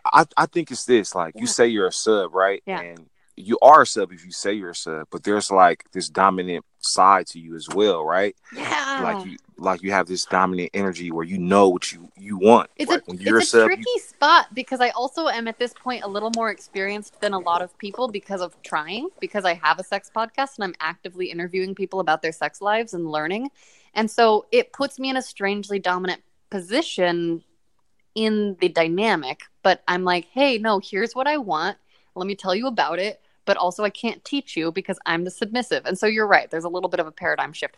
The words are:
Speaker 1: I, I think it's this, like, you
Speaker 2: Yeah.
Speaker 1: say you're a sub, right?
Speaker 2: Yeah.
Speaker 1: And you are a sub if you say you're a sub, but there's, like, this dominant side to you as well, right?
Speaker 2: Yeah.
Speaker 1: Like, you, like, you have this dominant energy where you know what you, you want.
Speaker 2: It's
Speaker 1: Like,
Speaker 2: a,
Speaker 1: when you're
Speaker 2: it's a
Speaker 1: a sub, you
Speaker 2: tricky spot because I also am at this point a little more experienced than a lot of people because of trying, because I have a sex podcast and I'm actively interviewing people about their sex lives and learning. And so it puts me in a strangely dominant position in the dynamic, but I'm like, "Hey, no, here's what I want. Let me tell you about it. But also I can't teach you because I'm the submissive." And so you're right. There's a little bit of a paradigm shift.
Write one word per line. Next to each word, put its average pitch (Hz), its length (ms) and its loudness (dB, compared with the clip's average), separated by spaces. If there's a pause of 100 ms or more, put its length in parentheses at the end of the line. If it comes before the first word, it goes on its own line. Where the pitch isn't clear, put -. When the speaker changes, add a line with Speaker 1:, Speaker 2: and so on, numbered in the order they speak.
(220)
Speaker 1:
I, 165 40 6 (100)
I 156 100 4
think 165 240 -4
it's 123 140 -10
this, 110 320 2
like, 82 200 -4
you 107 80 -10
Speaker 2:
Yeah. 123 40 -2
Speaker 1:
say 120 220 4
you're 104 180 0
a 87 40 0
sub, 95 440 0
right? 98 300 2
Speaker 2:
Yeah. 185 160 -8
Speaker 1:
And 85 280 -18 (280)
you 98 240 -2
are 143 220 12
a - 20 4
sub 95 260 -4
if 87 140 -20
you 90 60 -20
say 101 220 -4
you're 95 180 -8
a 85 40 -12
sub, 80 340 -8
but - 140 -12
there's, 104 260 0
like, 92 440 6
this 85 160 -6
dominant 92 560 0 (140)
side 95 480 2
to 85 120 -16
you 82 160 -16
as 76 140 -14
well, 92 340 0
right? 92 320 -2 (200)
Speaker 2:
Yeah. 277 480 -4
Speaker 1:
Like, - 240 -6
you, 92 100 -16 (220)
like, 92 240 -2
you 95 80 -4
have 92 160 0
this 90 180 -6
dominant 92 480 -2
energy 90 380 -4
where 82 120 -6
you 92 140 -8
know 95 320 6
what 90 220 -4
you, 85 240 -20
you 98 220 -12
want. 104 400 6
Speaker 2:
It's 285 120 -4
Speaker 1:
Like, 330 120 0
Speaker 2:
a, - 40 -20
Speaker 1:
when 90 140 -12
you're 147 200 2
Speaker 2:
it's 339 140 0
a 233 40 8
Speaker 1:
a 226 40 8
sub, - 80 6
you 381 60 0
Speaker 2:
tricky 494 240 -4
spot 302 560 4
because 247 260 -4
I 247 80 2
also 277 380 -4
am 233 200 -4
at 226 120 -8
this 240 140 -4
point 247 300 -8
a 202 40 -8
little 208 280 -4
more 226 140 -2
experienced 202 720 -8
than 208 120 -2
a 190 40 -2
lot 175 240 -2
of 180 160 -12
people 208 300 -8
because 196 340 -8
of 175 220 -10
trying, 185 460 -8 (100)
because 190 260 -6
I 175 100 2
have 160 220 2
a 185 60 -10
sex - 320 -8
podcast 226 400 -6
and 214 80 -8
I'm 180 160 -8
actively 180 500 -8
interviewing 180 460 -6
people 190 240 -6
about 160 240 0
their 165 80 -2
sex - 280 -8
lives 214 360 -2
and 170 160 -6
learning. 180 400 -4 (420)
And 214 160 -2
so 220 420 4
it - 220 2
puts 277 240 -6
me 262 140 -6
in 262 60 -2
a 254 40 -4
strangely 202 560 -6
dominant 180 460 -4 (260)
position 175 920 -2 (720)
in 214 460 -2
the 180 80 4
dynamic, 165 720 0 (200)
but 185 260 2
I'm 180 160 0
like, 180 280 0
"Hey, 269 260 2
no, 208 220 0
here's 208 340 -6
what 262 140 -2
I 302 100 0
want. 185 400 -4 (380)
Let 185 100 -8
me 202 80 -4
tell 190 220 -2
you 233 100 -4
about 170 320 -2
it. 202 240 -4 (240)
But 196 100 2
also 180 300 -2
I 202 40 0
can't - 360 -8
teach - 320 -6
you 165 160 -2
because 190 320 -8
I'm 170 180 -2
the 180 80 -8
submissive." 220 540 -4
And 180 120 -6
so - 80 -2
you're 220 220 0
right. 185 240 4
There's 165 140 -6
a 175 40 -6
little 185 200 -6
bit 180 100 -4
of 160 80 -2
a 156 40 -16
paradigm 151 420 -4
shift. - 240 -10